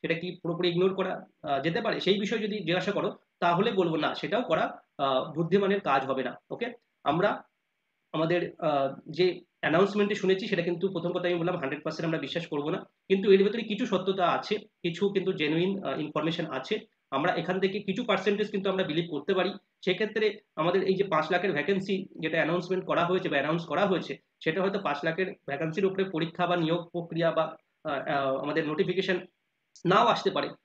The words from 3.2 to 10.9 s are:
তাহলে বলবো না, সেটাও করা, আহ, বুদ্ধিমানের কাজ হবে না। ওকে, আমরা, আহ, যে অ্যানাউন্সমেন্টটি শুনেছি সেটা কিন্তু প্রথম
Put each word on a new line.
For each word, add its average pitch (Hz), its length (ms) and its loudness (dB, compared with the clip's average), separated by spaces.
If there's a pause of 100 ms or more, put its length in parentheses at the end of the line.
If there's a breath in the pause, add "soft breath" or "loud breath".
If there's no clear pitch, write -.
তাহলে 180 320 4
বলবো 175 240 2
না, 147 200 0
সেটাও 208 260 -2
করা, 240 360 0 (200)
আহ, 139 360 0
বুদ্ধিমানের 190 480 2
কাজ 139 240 2
হবে 131 180 -2
না। 123 260 -8
ওকে, - 240 -6 (300)
আমরা, 175 400 2 (720)
আহ, 156 840 0 (120)
যে 175 340 0 (180)
অ্যানাউন্সমেন্টটি 202 560 2
শুনেছি 190 320 2
সেটা 180 140 0
কিন্তু 175 280 0
প্রথম 170 220 -4